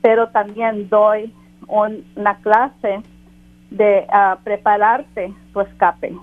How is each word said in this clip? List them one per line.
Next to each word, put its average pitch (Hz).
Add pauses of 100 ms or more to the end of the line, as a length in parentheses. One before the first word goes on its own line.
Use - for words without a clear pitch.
pero 226
también 214
doy 214 (320)
un, 214 (120)
una 202
clase 214 (680)
de, 202
ah, 196
prepararte 208 (180)
tu 202
escape 190